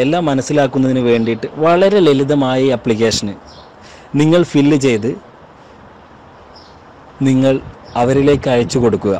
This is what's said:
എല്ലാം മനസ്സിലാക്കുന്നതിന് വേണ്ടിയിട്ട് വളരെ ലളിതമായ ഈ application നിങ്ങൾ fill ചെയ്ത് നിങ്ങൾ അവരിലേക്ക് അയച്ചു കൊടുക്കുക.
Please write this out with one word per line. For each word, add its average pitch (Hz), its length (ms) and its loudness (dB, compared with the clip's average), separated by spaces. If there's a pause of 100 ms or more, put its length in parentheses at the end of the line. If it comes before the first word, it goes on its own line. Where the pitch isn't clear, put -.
എല്ലാം 160 260 0
മനസ്സിലാക്കുന്നതിന് 131 800 0
വേണ്ടിയിട്ട് 113 400 -2 (160)
വളരെ 190 420 2
ലളിതമായ 135 580 0
ഈ 135 120 2
application 110 580 -2 (880)
നിങ്ങൾ 160 200 4 (120)
fill 147 340 2
ചെയ്ത് 113 220 0 (2250)
നിങ്ങൾ 135 260 2 (480)
അവരിലേക്ക് 139 520 0
അയച്ചു 120 240 -2
കൊടുക്കുക. 104 420 0